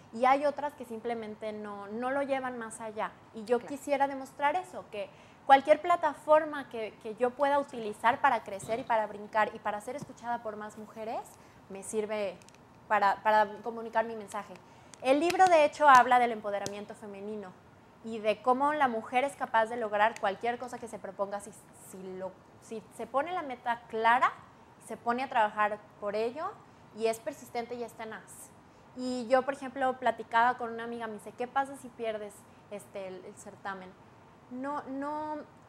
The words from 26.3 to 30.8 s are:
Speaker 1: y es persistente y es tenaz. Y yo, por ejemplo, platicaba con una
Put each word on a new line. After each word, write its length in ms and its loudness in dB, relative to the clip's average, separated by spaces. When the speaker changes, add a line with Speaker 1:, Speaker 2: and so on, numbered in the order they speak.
Speaker 1:
y 120 -2
es 120 -2
persistente 560 -10
y 80 -8
es 100 -14
tenaz. 580 -16
Y 320 -6
yo, 140 4
por 140 -4
ejemplo, 420 -4
platicaba 600 0
con 140 -8
una 120 -10